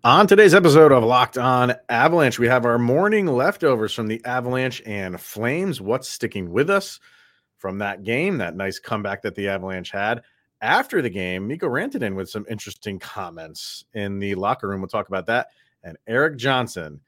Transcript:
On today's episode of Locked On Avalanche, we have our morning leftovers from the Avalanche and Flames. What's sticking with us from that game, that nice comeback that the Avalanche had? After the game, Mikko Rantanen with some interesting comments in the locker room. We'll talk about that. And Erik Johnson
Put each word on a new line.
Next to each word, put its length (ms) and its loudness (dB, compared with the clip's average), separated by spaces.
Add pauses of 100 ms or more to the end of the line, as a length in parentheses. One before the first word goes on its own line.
On 240 6
today's 280 8
episode 380 8
of 120 6
Locked 320 2
On 380 2 (160)
Avalanche, 480 2
we 100 2
have 160 2
our 140 2
morning 480 2
leftovers 640 0
from 160 -6
the 160 -6
Avalanche 640 -4
and 340 -8
Flames. 600 -4
What's 280 -4
sticking 420 -8
with 200 0
us 300 -2 (580)
from 200 -10
that 240 -8
game, 360 -2
that 180 -6
nice 220 -6
comeback 440 -8
that 120 -8
the 140 -6
Avalanche 420 -8
had? 320 -4 (400)
After 400 0
the 80 -2
game, 360 -6
Mikko 220 -6
Rantanen 480 -4
with 140 -8
some 180 -10
interesting 500 -12
comments 920 -14
in 260 -6
the 180 -6
locker 320 -2
room. 120 -6
We'll 80 -8
talk 200 -6
about 180 -6
that. 220 -2 (340)
And 240 -18
Erik 320 0
Johnson 680 -4